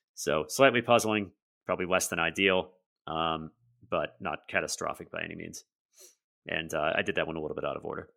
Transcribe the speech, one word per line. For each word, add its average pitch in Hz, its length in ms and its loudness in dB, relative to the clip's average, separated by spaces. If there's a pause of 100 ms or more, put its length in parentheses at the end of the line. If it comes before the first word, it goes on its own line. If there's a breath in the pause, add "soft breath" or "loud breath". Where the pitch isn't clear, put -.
(160)
So 76 320 0
slightly 123 340 4
puzzling, 107 500 2 (340)
probably 92 200 -2
less 90 220 2
than 87 120 -2
ideal, 92 520 4 (360)
um, 80 440 -2 (380)
but 78 300 -2
not 85 280 -6
catastrophic 78 640 -4
by 82 120 -6
any 85 120 -8
means. 85 280 -12 (840 loud breath)
And, 82 260 -2
uh, 78 220 0
I 101 80 0
did 90 120 -2
that 80 120 0
one 80 80 -6
a 80 60 -6
little 76 140 -6
bit 73 100 -6
out 71 120 -2
of - 80 -10
order. - 320 -8